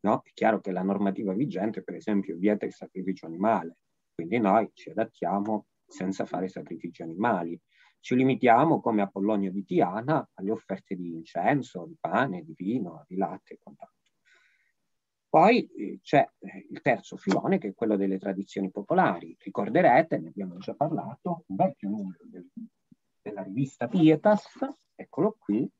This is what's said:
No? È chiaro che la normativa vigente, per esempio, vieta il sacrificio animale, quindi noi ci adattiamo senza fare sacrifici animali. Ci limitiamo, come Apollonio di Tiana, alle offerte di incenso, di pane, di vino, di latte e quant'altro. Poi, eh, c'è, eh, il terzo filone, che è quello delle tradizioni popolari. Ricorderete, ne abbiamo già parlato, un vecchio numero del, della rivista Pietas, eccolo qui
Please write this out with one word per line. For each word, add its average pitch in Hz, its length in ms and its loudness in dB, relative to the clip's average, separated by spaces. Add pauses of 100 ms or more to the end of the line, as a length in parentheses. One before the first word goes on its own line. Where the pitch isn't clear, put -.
No? 220 200 2
È - 100 -20
chiaro 107 280 2
che 95 100 -6
la 92 100 -2
normativa 98 500 0
vigente, 98 520 -2
per - 100 -12
esempio, 95 420 -2
vieta 101 300 0
il 95 80 -6
sacrificio 92 540 -8
animale, 85 500 -2 (380)
quindi 87 240 -2
noi 104 340 4
ci - 160 -18
adattiamo 101 800 -4 (180)
senza 95 400 -6
fare 92 220 -6
sacrifici 87 560 -12
animali. 85 560 -2 (400)
Ci - 160 -2
limitiamo, 127 680 6
come 107 220 2
Apollonio 98 480 0
di 98 120 -6
Tiana, 120 720 0
alle 95 160 -8
offerte 98 460 -6
di 87 180 -8
incenso, 87 720 -2
di 165 140 -16
pane, 110 440 -2
di 78 120 -16
vino, 95 520 -6
di 92 80 -12
latte 95 380 -6
e - 80 -20
quant'altro. - 520 -20 (1160)
Poi, 196 380 6
eh, - 340 -10
c'è, - 260 4 (120)
eh, - 320 -16
il - 100 -14
terzo - 340 -2
filone, - 440 0
che 214 80 -6
è 196 80 -6
quello 214 200 0
delle 95 220 0
tradizioni 95 540 -6
popolari. 101 680 -2
Ricorderete, 135 800 2
ne 160 120 -8
abbiamo 131 280 -10
già - 160 -10
parlato, 147 720 -4
un 95 100 -8
vecchio 180 340 -2
numero 104 360 -8
del, - 240 -18 (720)
della 101 220 -10
rivista 120 440 -4
Pietas, 170 680 4 (380)
eccolo - 420 -2
qui 156 320 -2 (100)